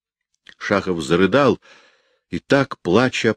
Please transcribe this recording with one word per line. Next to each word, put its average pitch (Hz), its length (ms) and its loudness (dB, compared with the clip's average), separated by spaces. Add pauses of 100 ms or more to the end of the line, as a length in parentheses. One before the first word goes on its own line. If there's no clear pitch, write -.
(560)
Шахов 92 460 -4
зарыдал 95 580 2 (680)
и 87 80 -8
так, - 420 -2
плача, 110 560 0